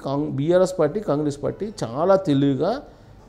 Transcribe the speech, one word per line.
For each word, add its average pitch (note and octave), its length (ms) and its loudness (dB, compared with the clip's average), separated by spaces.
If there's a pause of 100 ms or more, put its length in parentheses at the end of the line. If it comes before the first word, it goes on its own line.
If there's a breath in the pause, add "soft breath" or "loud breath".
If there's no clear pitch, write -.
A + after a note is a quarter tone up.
కాంగ్-, D3 240 -2
బీఆర్ఎస్ E3+ 480 2
పార్టీ, D#3 220 0
కాంగ్రెస్ D3 420 -2
పార్టీ C#3 300 -6 (120)
చాలా D#3 320 2
తెలివిగా C#3+ 640 0 (460 soft breath)